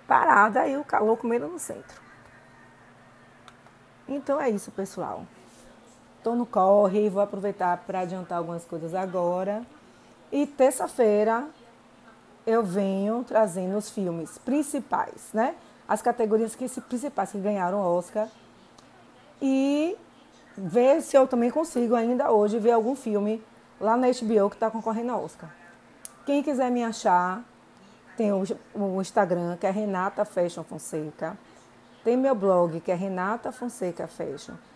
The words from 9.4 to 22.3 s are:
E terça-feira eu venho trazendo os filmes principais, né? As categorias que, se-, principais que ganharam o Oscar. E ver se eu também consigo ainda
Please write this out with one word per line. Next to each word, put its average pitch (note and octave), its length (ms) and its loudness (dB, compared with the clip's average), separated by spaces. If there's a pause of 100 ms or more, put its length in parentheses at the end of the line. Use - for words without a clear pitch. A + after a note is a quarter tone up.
E C#4+ 160 0
terça-feira A#3+ 1040 2 (960)
eu A3+ 180 4
venho G3 600 -2
trazendo F#3+ 520 2
os G#3 120 -4
filmes E3+ 500 -6
principais, - 920 -4
né? A#3 220 0 (340)
As G#3+ 140 0
categorias A3+ 520 0
que, B3+ 140 -8
se-, - 120 -8
principais A#3+ 520 -6
que G#3 60 -8
ganharam F#3+ 400 -2
o F3+ 180 2
Oscar. G#3+ 320 -4 (1120)
E C#4 560 2 (580)
ver A#3+ 460 4
se - 160 0
eu C4 80 8
também B3 240 2
consigo B3 460 0
ainda A#3+ 340 0